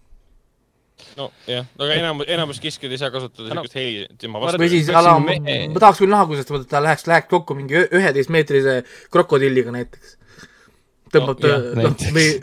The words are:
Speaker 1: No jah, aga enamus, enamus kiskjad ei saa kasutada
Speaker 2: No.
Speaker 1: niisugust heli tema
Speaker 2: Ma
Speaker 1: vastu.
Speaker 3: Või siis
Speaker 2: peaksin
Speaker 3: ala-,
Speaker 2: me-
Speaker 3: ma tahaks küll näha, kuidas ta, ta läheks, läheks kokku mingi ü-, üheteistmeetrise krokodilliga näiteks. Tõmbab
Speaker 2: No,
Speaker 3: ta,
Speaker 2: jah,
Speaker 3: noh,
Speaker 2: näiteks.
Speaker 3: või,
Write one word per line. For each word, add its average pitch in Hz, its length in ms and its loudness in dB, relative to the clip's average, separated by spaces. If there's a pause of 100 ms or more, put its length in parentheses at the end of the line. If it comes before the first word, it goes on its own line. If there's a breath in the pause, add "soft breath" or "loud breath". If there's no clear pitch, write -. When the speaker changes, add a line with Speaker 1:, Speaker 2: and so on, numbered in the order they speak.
(1160)
Speaker 1:
No 139 140 -12 (160)
jah, 123 180 -6 (140)
aga 147 160 -4
enamus, 156 340 -4
enamus 160 320 -6
kiskjad 143 320 -12
ei 131 80 -8
saa 139 100 -6
kasutada 120 380 -12
Speaker 2:
No. 127 60 -10
Speaker 1:
niisugust 143 240 -10
heli 117 280 -8 (120)
tema 110 200 -12
Speaker 2:
Ma 117 80 -6
Speaker 1:
vastu. 170 140 -2
Speaker 3:
Või 170 80 2
siis 165 180 2
Speaker 2:
peaksin 170 120 2
Speaker 3:
ala-, 170 200 6
Speaker 2:
me- 143 500 -2
Speaker 3:
ma 160 120 -4
tahaks 202 180 8
küll 190 140 4
näha, 202 140 4
kuidas 143 200 -6
ta, 143 180 -6
ta 143 180 -2
läheks, 151 240 -2
läheks 165 240 2
kokku 165 240 0
mingi 139 200 -6
ü-, 175 140 2
üheteistmeetrise 139 920 0 (280 loud breath)
krokodilliga 135 680 2
näiteks. - 420 -14 (920 soft breath)
Tõmbab 139 320 0
Speaker 2:
No, - 20 -4
Speaker 3:
ta, 151 60 2
Speaker 2:
jah, 139 160 2
Speaker 3:
noh, - 160 -8
Speaker 2:
näiteks. 120 340 -2
Speaker 3:
või, 160 120 2 (160)